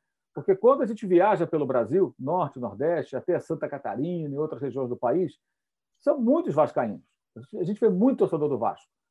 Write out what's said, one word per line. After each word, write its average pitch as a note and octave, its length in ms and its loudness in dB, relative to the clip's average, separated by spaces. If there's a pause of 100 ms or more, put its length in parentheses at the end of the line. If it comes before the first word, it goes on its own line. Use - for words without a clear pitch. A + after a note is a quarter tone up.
(320)
porque F#3+ 220 0
quando B3+ 280 4
a A#3+ 40 2
gente A3 180 -8
viaja F3+ 400 4
pelo D3 220 -2
Brasil, B2+ 500 0
Norte, C#3+ 440 -4
Nordeste, C3 560 -4
até D#3 240 -2
Santa D#3 280 -6
Catarina C#3+ 640 -6
e C3+ 60 -6
outras C3+ 240 -6
regiões C3 260 -4
do A#2+ 80 -6
país, D3+ 400 -2 (640)
são D4 200 0
muitos B3 340 2
vascaínos. C3 480 0 (560)
A F#3 60 -2
gente G#3 160 -4
vê A3+ 80 4
muito G#3+ 300 4
torcedor D3+ 300 0
do C3+ 100 -2
Vasco. G#2 300 -4 (220)